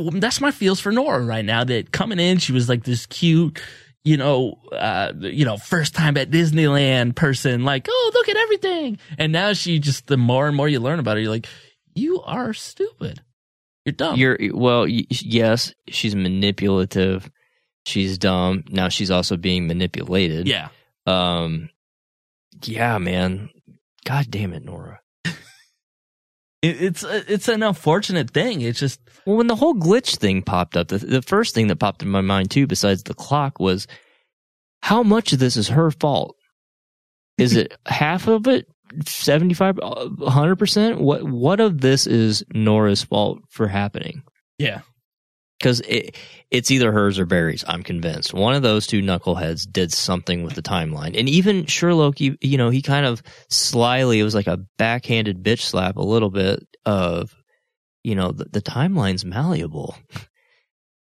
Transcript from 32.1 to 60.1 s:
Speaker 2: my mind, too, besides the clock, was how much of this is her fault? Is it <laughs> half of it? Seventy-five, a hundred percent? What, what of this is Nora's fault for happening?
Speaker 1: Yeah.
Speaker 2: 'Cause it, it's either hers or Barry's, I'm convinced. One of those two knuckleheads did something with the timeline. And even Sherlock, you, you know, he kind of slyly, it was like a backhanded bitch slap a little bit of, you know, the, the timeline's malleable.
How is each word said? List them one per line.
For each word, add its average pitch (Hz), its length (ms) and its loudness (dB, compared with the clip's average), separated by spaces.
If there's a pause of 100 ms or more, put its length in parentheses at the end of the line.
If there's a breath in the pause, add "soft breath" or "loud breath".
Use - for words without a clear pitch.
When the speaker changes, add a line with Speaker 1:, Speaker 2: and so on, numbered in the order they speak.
Speaker 2:
my 98 100 0
mind, 95 300 0
too, 139 160 2
besides 98 360 0
the - 120 -10
clock, 143 440 -4
was 95 280 0 (960 loud breath)
how 226 200 4
much 220 300 4
of 131 60 2
this 127 180 2
is 104 120 0
her 156 220 4
fault? 139 460 -2 (1040)
Is 123 180 4
it 104 240 2
<laughs> - 60 -18
half 170 420 0
of 220 180 4
it? 262 200 4 (400)
Seventy-five, 180 760 2
a 131 480 -6
hundred 151 260 4
percent? 214 440 2
What, 143 220 2
what 131 380 2
of 196 200 2
this 131 260 4
is 113 460 2
Nora's 107 520 2
fault 101 340 0 (100)
for - 180 -2
happening? 101 560 -6 (360)
Speaker 1:
Yeah. - 220 -4 (800)
Speaker 2:
'Cause 123 240 2
it, - 300 -4 (340 loud breath)
it's 123 200 -2
either 123 200 4
hers 101 280 2
or 92 80 2
Barry's, 85 420 0
I'm 85 140 -6
convinced. 85 500 -6
One 107 220 2
of 143 80 0
those 107 240 2
two 104 160 0
knuckleheads 87 680 -2
did 90 220 -2
something 87 500 -2
with 80 120 -8
the 85 80 -8
timeline. 80 580 -6
And 127 80 0
even 185 380 4
Sherlock, 160 520 2
you, 135 220 -2
you 139 160 0
know, 120 140 2
he 131 100 2
kind 143 240 0
of 120 180 -2 (280 loud breath)
slyly, 120 720 2
it 107 40 4
was 107 100 0
like 101 120 0
a 90 100 0 (220)
backhanded 110 640 0
bitch 107 180 0
slap 95 380 -2
a 92 40 -2
little 107 280 2
bit 95 360 -2 (200)
of, 90 500 -2 (640)
you 113 120 -4
know, 92 180 0
the, - 140 -10
the 101 160 -4
timeline's 120 640 -2
malleable. 117 680 -4 (1080 loud breath)